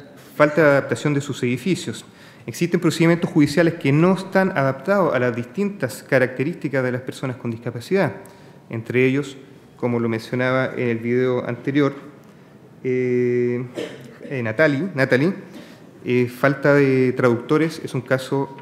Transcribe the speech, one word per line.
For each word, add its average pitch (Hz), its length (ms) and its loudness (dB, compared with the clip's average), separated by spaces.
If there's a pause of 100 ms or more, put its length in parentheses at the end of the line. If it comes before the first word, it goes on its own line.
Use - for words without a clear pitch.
(360)
falta 151 260 4
de 151 60 8
adaptación 139 460 2
de 143 60 0
sus 139 220 -8
edificios. 123 600 -4 (420)
Existen 170 340 -2
procedimientos 170 500 2
judiciales 160 440 4
que 135 180 0
no 170 220 4
están 190 360 0
adaptados 139 640 0
a 131 40 2
las 123 160 0
distintas 139 680 -6
características 131 800 0
de 123 100 -2
las 123 100 -6
personas 131 340 -8
con 120 140 -6
discapacidad, 120 640 -2 (580)
entre 117 360 0
ellos, 139 300 -2 (400)
como 120 240 -2
lo 117 80 0
mencionaba 127 680 -2
en 123 140 -2
el 113 100 -2
video 123 480 0
anterior, 139 480 0 (920)
eh, 123 800 0 (580)
eh, 135 200 -6
Natalie, 139 520 2
Natalie, 135 380 2 (720)
eh, 123 240 2
falta 139 460 2
de 131 380 4
traductores 135 720 0
es - 120 -12
un 127 80 -4
caso 135 600 -2